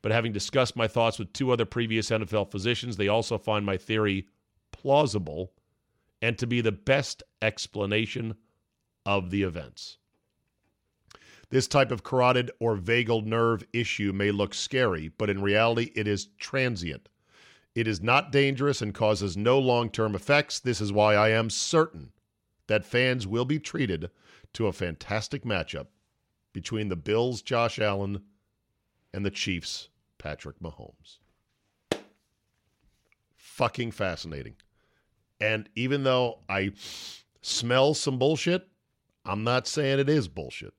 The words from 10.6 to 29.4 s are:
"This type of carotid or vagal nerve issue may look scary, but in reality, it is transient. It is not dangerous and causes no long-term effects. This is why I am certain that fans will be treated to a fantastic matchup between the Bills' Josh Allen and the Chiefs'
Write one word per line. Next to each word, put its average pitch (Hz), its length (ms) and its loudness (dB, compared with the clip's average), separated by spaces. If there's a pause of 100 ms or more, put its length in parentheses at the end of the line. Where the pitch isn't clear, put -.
"This 131 180 2
type 139 240 4
of 113 120 -4
carotid 123 560 2
or 113 180 0
vagal 113 480 0
nerve 117 480 2
issue 104 400 0
may 101 180 2
look 101 220 0
scary, 92 560 -2
but 104 200 -2
in 98 120 0
reality, 113 540 2
it 107 120 -2
is 101 200 -2 (100)
transient. 107 720 -4 (640)
It 117 140 0
is 104 120 -2
not 127 320 2
dangerous 139 500 2
and 104 120 -4
causes 101 420 0
no 117 240 4
long-term 117 540 0
effects. 143 460 0
This 120 200 -2
is 101 140 -2
why 104 220 6
I 107 140 6
am 113 200 2
certain 127 640 0 (540)
that 107 180 0
fans 127 400 0
will 113 200 0
be 135 140 -2
treated 87 520 -4 (420)
to 113 140 0
a 92 40 2
fantastic 101 720 -6
matchup 80 440 -4 (680)
between 107 360 -6
the 90 60 -2
Bills' 110 460 -2
Josh 117 380 -2
Allen 98 440 -2 (880)
and 98 140 -6
the 98 60 -2
Chiefs' - 580 -6 (300)